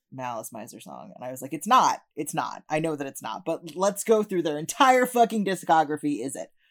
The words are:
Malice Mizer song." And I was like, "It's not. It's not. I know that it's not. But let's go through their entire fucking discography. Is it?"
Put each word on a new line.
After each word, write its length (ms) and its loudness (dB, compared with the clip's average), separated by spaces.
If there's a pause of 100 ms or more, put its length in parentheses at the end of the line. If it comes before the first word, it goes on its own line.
(120)
Malice 440 -8
Mizer 260 -14
song." 320 -16
And 120 -16
I 60 -8
was 100 -12
like, 120 -10
"It's 140 -8
not. 320 4 (160)
It's 180 -8
not. 360 -6
I 100 -2
know 160 -2
that 120 -8
it's 140 -12
not. 220 -10
But 320 -8
let's 300 -2
go 180 4
through 200 -2
their 140 -2
entire 480 4
fucking 380 2
discography. 800 2
Is 140 -6
it?" 120 -10 (220)